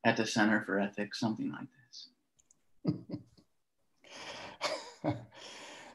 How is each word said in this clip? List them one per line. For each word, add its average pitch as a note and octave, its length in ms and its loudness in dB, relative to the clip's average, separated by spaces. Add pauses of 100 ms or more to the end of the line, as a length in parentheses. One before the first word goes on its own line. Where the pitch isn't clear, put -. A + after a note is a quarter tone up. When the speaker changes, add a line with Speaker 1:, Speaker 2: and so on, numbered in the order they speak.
Speaker 1:
at A#2 100 8
the A#2 100 4
Center G#2+ 400 6
for F#2+ 140 2
Ethics, G2+ 400 -2
something A2 320 0
like - 160 -8 (160)
this? - 240 -16 (3000)
Speaker 2:
<laughs> - 100 2 (800)